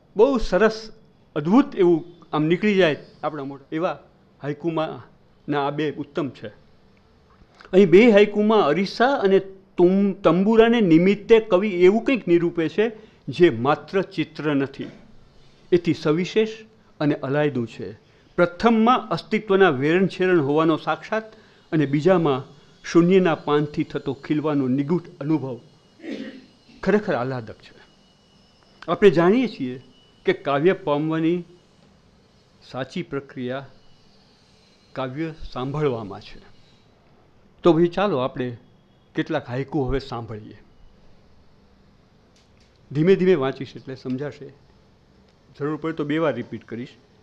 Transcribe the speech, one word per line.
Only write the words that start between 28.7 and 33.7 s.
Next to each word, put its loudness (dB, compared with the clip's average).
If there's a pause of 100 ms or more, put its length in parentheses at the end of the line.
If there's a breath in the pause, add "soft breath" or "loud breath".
આપણે 4
જાણીએ 2
છીએ -10 (420)
કે -2
કાવ્ય 0
પામવાની -2 (1300)
સાચી -8
પ્રક્રિયા -10 (1300)